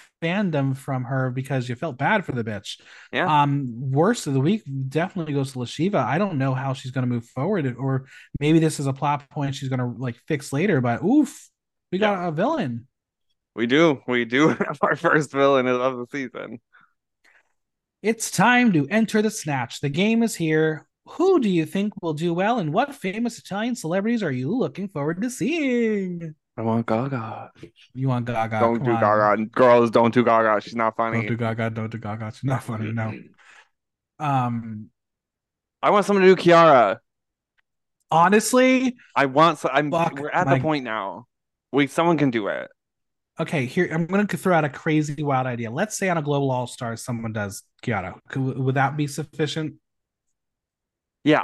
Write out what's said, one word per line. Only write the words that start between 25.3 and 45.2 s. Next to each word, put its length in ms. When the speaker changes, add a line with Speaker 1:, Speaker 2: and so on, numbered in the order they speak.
Speaker 2:
I 60
want 220
Gaga. 680
Speaker 1:
You 160
want 160
Gaga? 340
Speaker 2:
Don't 180
Speaker 1:
Come 80
Speaker 2:
do 60
Speaker 1:
on. 80
Speaker 2:
Gaga. 520
Girls, 380
don't 240
do 100
Gaga. 380
She's 140
not 220
funny. 220
Speaker 1:
Don't 80
do 100
Gaga. 320
Don't 220
do 60
Gaga. 360
She's 100
not 200
funny. 280
No. 260
Speaker 2:
<clears throat> 1040
Speaker 1:
Um, 720
Speaker 2:
I 100
want 140
someone 200
to 100
do 60
Kiara. 560
Speaker 1:
Honestly, 840
Speaker 2:
I 120
want. 320
So, 120
I'm. 200
Speaker 1:
fuck 280
Speaker 2:
We're 100
at 160
Speaker 1:
my 100
Speaker 2:
the 60
point 220
now. 420
We, 160
someone 300
can 140
do 160
it. 220
Speaker 1:
Okay, 260
here, 260
I'm 140
gonna 220
throw 280
out 80
a 60
crazy 540